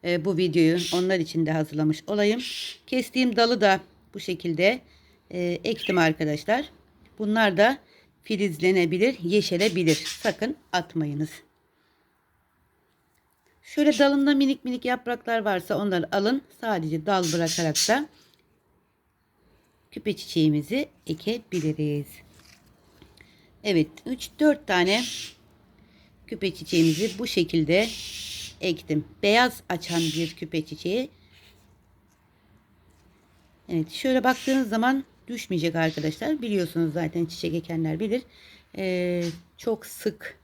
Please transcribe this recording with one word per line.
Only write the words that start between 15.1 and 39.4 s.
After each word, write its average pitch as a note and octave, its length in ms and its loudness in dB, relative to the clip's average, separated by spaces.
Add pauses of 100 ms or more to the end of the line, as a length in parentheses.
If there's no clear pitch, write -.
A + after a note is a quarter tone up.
varsa G3 380 -2
onları F#3 380 0
alın. A3 260 2 (200)
Sadece E3 440 -2
dal F#3+ 180 2 (100)
bırakarak E3 420 0
da C#4 340 0 (1800)
küpe - 240 -4
çiçeğimizi D#3 760 0 (180)
ekebiliriz. D#3 1000 -4 (1600)
Evet, E3+ 240 2 (180)
üç B3+ 240 -8 (100)
dört D4 280 4
tane F#3+ 360 2 (1200)
küpe F#3+ 260 -4
çiçeğimizi E3+ 680 2
bu A#3+ 80 -4
şekilde E3+ 600 2 (720)
ektim. D#3+ 440 -4 (180)
Beyaz A#3 460 2
açan E3+ 320 -2
bir D#3+ 340 -4
küpe D#3+ 300 -6
çiçeği. G3+ 440 -6 (2500)
Evet, E3 220 -2
şöyle C4 320 0
baktığınız B3+ 460 2
zaman B3 340 2 (240)
düşmeyecek E3+ 480 -2
arkadaşlar. D#3+ 640 -2
Biliyorsunuz F3 520 -2
zaten, E3+ 320 -2
çiçek E3 280 -6
ekenler D#3+ 460 -2
bilir. A3 220 -2 (560)
Ee, F3+ 460 -2 (340)